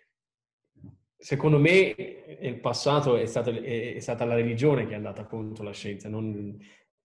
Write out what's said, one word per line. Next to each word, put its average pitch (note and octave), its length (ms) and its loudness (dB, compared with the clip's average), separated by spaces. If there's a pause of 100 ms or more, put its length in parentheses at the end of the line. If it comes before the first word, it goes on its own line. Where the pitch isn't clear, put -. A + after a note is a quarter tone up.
(1160)
secondo D3 420 2
me, E3+ 340 6 (460)
nel A#2+ 220 -8
passato C3+ 560 2
è A2 80 0
stata, A#2 260 -2
è, A#2 440 -6
è A2 40 -10
stata A#2+ 240 -4
la A#2 120 0
religione A#2+ 500 2
che G#2+ 80 -6
è - 20 -8
andata G#2 300 -8
contro A2 400 -10
la G2+ 80 -10
scienza, G2+ 340 -10
non G#2+ 500 -6 (480)